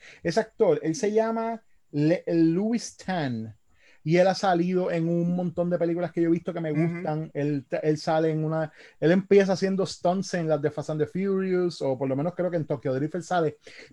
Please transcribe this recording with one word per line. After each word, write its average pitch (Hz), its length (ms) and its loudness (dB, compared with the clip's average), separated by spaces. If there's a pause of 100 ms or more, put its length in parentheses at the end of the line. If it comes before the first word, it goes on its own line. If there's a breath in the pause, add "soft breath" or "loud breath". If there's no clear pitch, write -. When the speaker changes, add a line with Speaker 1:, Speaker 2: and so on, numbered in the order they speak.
(220 soft breath)
Speaker 1:
Ese 170 180 0
actor, 196 420 2
él 156 120 -2
se 208 180 -2
llama 226 500 0 (280)
Le-, 151 380 2
Louis 175 680 2
Tan, 123 580 -6 (480)
y 160 140 2
él 180 100 6
ha 190 80 4
salido 180 560 0
en 165 200 0
un 175 260 0
montón 180 320 -2
de 175 100 0
películas 170 340 -2
que 170 100 0
yo 170 60 2
he 165 40 4
visto 170 220 -2
que 170 80 -6
me 156 100 -2
Speaker 2:
Ujú. 151 80 0 (140)
Speaker 1:
gustan. 160 400 -6
Él, 143 320 -2 (160)
él 151 160 0
sale 160 320 0
en 156 120 0
una, 156 300 -4 (280 soft breath)
él 160 120 4
empieza 196 400 4
haciendo 190 320 0
stunts 185 480 -2
en 170 160 -2
las 147 140 0
de 147 80 0
Fast - 180 -6
and 156 140 -4
the 147 40 2
Furious, 185 760 -2
o 135 160 0
por 135 100 -2
lo 135 80 0
menos 160 180 -2
creo 180 160 -2
que 175 60 -2
en 160 100 -2
Tokyo 135 280 -2
Drift 151 220 -2
él 175 60 -6
sale, 160 360 0 (340 soft breath)